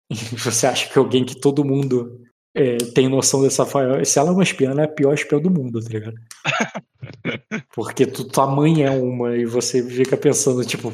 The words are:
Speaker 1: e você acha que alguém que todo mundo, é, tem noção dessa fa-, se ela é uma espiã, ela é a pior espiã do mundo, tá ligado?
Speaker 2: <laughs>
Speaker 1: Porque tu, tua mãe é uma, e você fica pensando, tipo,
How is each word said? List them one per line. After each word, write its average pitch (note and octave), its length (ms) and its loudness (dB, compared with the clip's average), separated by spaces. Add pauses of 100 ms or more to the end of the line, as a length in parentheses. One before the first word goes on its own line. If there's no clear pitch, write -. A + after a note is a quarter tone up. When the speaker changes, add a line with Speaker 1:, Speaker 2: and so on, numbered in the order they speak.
Speaker 1:
e A#2 60 -8 (220)
você A2+ 280 -2
acha B2+ 240 -2
que - 80 -4
alguém B2 280 4
que - 140 -10
todo C#3+ 260 2
mundo, B2+ 560 -2 (340)
é, B2+ 220 2 (180)
tem C3 120 6
noção C3+ 360 2
dessa C3 220 2
fa-, C3 380 0
se - 140 0
ela C#3+ 120 4
é - 20 4
uma F#3 120 4
espiã, C3+ 280 0
ela C#3 100 0
é D#3 40 2
a D3+ 60 -2
pior C#3+ 220 2
espiã D3 260 0
do F3 120 2
mundo, B2+ 320 -2
tá A2+ 60 -12
ligado? A2+ 260 -8 (280)
Speaker 2:
<laughs> - 1300 -8
Speaker 1:
Porque A#2 320 0
tu, A#2 200 -10
tua C#3 200 0
mãe D3 360 2
é C3+ 60 2
uma, B2 460 -2
e A#2+ 100 0
você A#2+ 420 -2
fica B2+ 300 0
pensando, B2+ 480 2
tipo, A2+ 280 -6